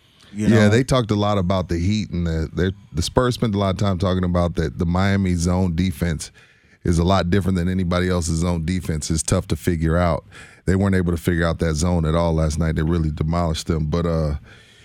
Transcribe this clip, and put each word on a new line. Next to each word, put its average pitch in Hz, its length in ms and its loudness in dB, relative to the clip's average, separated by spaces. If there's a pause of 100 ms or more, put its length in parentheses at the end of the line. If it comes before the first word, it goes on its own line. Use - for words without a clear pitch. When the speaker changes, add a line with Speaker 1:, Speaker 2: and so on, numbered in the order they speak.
(340)
Speaker 1:
You 107 140 -2
Speaker 2:
Yeah, 113 80 6 (100)
Speaker 1:
know? 104 40 8
Speaker 2:
they 120 140 4
talked 123 280 0
a 107 40 2
lot 104 220 0
about 92 320 0
the 85 80 -2
Heat, 101 320 -2
and 85 160 -4
the, 82 480 -2 (200)
the 147 80 -4
Spurs 123 340 0
spent 113 180 -2
a 101 40 0
lot 98 140 0
of 90 60 -2
time 98 220 0
talking 92 240 0
about 87 320 0
that 76 240 -4
the 85 60 0
Miami 92 500 2
zone 90 400 0
defense 87 560 -2 (520)
is 87 140 2
a 85 60 2
lot 90 260 2
different 95 280 0
than 87 120 0
anybody 90 400 -2
else's 82 300 -2
zone 85 260 -2
defense. 82 460 -4
It's 80 120 -2
tough - 260 0
to - 60 0
figure 80 400 0
out. 87 300 0 (400)
They 92 100 2
weren't 98 200 2
able 87 160 0
to 85 60 -2
figure 85 280 0
out 82 140 -2
that 80 160 0
zone 85 300 0
at 78 100 0
all 85 180 0
last 78 260 0
night. 80 160 0
They 80 60 0
really 80 300 0
demolished 80 560 -2
them. 78 180 -2
But, 85 200 -2
uh, 80 300 0 (500)